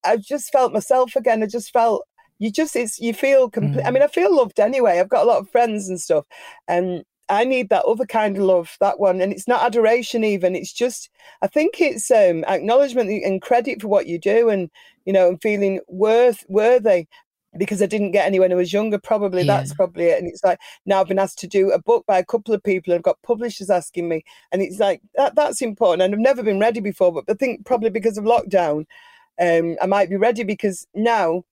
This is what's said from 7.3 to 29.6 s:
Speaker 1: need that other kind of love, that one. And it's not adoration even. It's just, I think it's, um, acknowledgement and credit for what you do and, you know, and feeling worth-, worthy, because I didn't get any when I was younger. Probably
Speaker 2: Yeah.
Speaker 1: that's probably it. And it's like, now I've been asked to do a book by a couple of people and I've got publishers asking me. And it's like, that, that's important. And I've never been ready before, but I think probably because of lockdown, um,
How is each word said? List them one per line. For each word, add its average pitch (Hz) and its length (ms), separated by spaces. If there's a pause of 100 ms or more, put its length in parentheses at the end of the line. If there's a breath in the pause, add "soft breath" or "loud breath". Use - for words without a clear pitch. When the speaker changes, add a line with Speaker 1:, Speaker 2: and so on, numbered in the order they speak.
Speaker 1:
need 254 240
that 190 160
other 226 200
kind 208 320
of 196 60
love, 180 380
that 202 180
one. 190 220
And 196 100
it's - 160
not 247 160
adoration 233 640
even. 185 320
It's - 160
just, - 360 (320 soft breath)
I 196 60
think 320 320
it's, 254 320
um, 180 380
acknowledgement 233 600
and 196 320
credit 240 400
for 214 60
what 202 200
you 170 120
do 220 300
and, 190 200 (360 soft breath)
you 190 80
know, 185 160
and 180 120
feeling 202 460
worth-, 220 640
worthy, 214 580 (500 soft breath)
because 196 240
I 196 40
didn't 202 260
get 196 140
any 196 160
when 185 100
I 180 40
was 180 180
younger. 208 260
Probably 196 440
Speaker 2:
Yeah. 202 140
Speaker 1:
that's 135 160
probably 175 340
it. 165 120
And 175 80
it's - 160
like, 185 160 (260 loud breath)
now 190 140
I've 185 80
been 190 100
asked 196 220
to 180 80
do 196 240
a 175 100
book 233 240
by 196 140
a 185 60
couple 226 280
of 202 80
people 185 300
and 175 80
I've 165 40
got - 200
publishers 220 460
asking 175 400
me. 160 140 (280 soft breath)
And 190 100
it's 185 180
like, 190 200 (160)
that, 277 200
that's - 260
important. 196 400
And 190 120
I've 208 60
never 247 240
been 196 160
ready 226 220
before, 190 320
but 156 160
I 226 60
think 240 300
probably 226 240
because 202 280
of 208 80
lockdown, 175 600 (540 soft breath)
um, 170 420